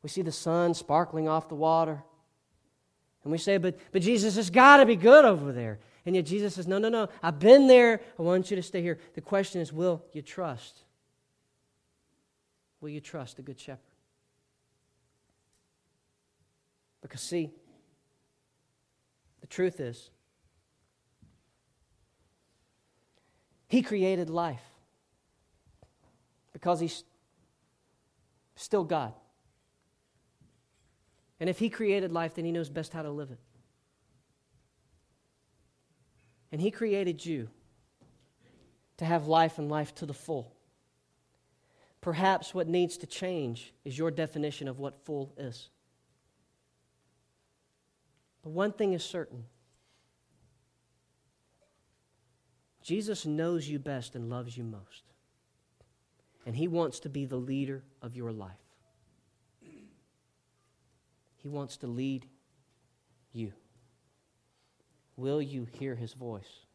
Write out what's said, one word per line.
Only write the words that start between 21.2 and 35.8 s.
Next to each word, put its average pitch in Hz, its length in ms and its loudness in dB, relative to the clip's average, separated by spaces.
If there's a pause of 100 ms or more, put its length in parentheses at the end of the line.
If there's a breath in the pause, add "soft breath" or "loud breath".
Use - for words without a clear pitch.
he 240 160 2
created 185 440 -2
life 160 360 -6 (1900)
because 175 280 -2
he's 165 240 -6 (1500)
still 196 280 -2
God. 151 300 -4 (2250)
And 165 80 -4
if 185 120 -4
he 226 100 -2
created 196 420 -2
life, 165 220 -4
then 170 120 -8
he 165 60 -4
knows 165 180 -6
best 156 220 -10
how 160 120 -10
to 147 80 -10
live 147 180 -12
it. 120 100 -18 (3000)